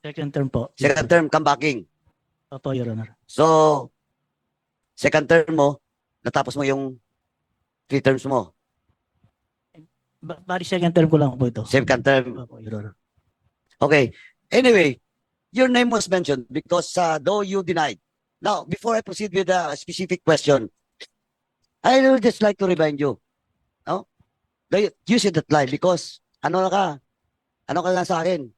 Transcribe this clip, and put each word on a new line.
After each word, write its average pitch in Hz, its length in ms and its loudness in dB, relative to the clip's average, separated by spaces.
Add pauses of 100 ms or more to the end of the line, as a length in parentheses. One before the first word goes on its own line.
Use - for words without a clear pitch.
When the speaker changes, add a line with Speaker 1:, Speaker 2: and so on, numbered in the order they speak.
Speaker 1:
Second 151 240 -10
term 139 160 -4
po. 127 320 -4
Speaker 2:
Second 131 320 0
term, 170 160 6
come 156 160 0
backing. 139 480 -2 (640)
Speaker 1:
Opo, 135 160 -10
Your 123 240 -4
Honor. 110 320 -12
Speaker 2:
So, 156 640 2 (1040)
second - 320 0
term 160 320 2
mo, 143 240 2 (440)
natapos 131 320 -4
mo 143 80 -4
yung 135 340 -4 (880)
three 139 140 -2
terms 131 240 0
mo. 123 260 -4 (1700)
Speaker 1:
Ba-, 160 220 -16
bali 180 240 -6
second 175 260 0
term 165 160 4
ko 156 80 4
lang 139 220 2
po 127 100 0
ito. 113 160 -6
Speaker 2:
Second 127 380 0
term. 131 320 2
Speaker 1:
Opo, 120 260 -16
Your 107 220 -12
Honor. 104 120 -14 (840)
Speaker 2:
Okay. 139 320 2 (400)
Anyway, 202 480 2 (560)
your 254 160 2
name 240 240 2
was 208 160 -4
mentioned 147 400 -2
because, 156 480 -4
uh, 160 240 0
though 202 240 -2
you 196 160 -4
denied. 160 400 -4 (360)
Now, 202 260 -4
before 202 300 -6
I 220 80 -2
proceed 190 320 -10
with 185 160 -2
a 170 240 -2
specific 175 500 -8
question, 139 460 2 (1120)
I 262 240 4
would 262 160 4
just 214 220 0
like 202 180 2
to 190 80 0
remind 156 320 -2
you, 135 160 -2 (680)
no? 175 180 -8 (640)
That 196 240 0 (140)
you 233 100 2
should 196 180 0
not - 140 -2
lie 147 160 4
because, - 560 -4 (220)
ano 180 180 -2
na 190 80 0
ka? 190 160 0 (800)
Ano 165 160 -4
ka 175 100 -4
na 185 120 -2
sa 170 180 -4
akin? 165 360 -4